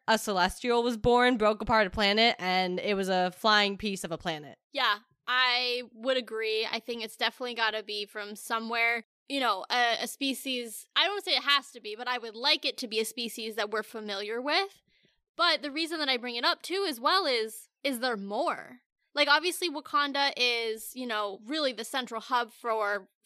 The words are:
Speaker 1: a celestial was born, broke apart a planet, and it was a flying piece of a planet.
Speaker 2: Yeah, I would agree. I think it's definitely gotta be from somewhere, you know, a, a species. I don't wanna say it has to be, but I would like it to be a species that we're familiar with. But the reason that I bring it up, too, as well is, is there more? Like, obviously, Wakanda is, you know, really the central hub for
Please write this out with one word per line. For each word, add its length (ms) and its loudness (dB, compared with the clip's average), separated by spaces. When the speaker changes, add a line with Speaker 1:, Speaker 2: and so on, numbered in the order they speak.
Speaker 1:
a 120 4
celestial 640 2
was 160 0
born, 400 6
broke 240 2
apart 240 4
a 40 -4
planet, 480 4
and 400 0
it 160 0
was 140 0
a 280 2
flying 420 4
piece 260 -4
of 80 -6
a 60 -4
planet. 400 -8
Speaker 2:
Yeah, 220 2
I 560 2
would 240 0
agree. 520 -2
I 80 -2
think 240 -8
it's 140 -10
definitely 380 -2
gotta 280 0
be 220 -8
from 320 -10
somewhere, 720 0
you 100 0
know, 320 2
a, 300 4
a 40 -4
species. 880 -4
I 100 4
don't 80 0
wanna 100 -4
say 140 -2
it 80 0
has 260 2
to 100 -18
be, 160 -10
but 100 -8
I 120 -2
would 180 -12
like 300 0
it 120 -4
to 80 -8
be 140 -2
a 60 2
species 500 -8
that 140 -2
we're 120 -2
familiar 600 -8
with. 400 -2
But 240 2
the 100 -6
reason 280 -4
that 100 0
I 80 2
bring 180 -8
it 80 -2
up, 160 2
too, 260 -4
as 140 -4
well 240 2
is, 440 -2
is 180 -2
there 180 -2
more? 600 -4
Like, 140 2
obviously, 420 4
Wakanda 680 0
is, 580 -2
you 100 -8
know, 400 -4
really 280 -2
the 100 -8
central 380 -6
hub 320 -2
for 560 -2